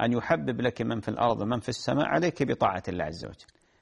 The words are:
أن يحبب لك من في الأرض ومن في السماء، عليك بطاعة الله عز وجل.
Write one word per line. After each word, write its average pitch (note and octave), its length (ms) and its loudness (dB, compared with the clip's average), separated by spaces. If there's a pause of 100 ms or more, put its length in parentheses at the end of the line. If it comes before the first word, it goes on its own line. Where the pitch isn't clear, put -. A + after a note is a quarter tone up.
أن A#2+ 120 4
يحبب B2+ 480 0
لك A#2+ 200 0
من A2+ 180 0
في - 100 -6
الأرض A2+ 320 2
ومن A#2 180 0
في - 100 -8
السماء، B2+ 360 0
عليك D#3+ 380 0
بطاعة G#2 440 0
الله F2+ 160 -2
عز E2 220 -8
وجل. - 200 -14 (360)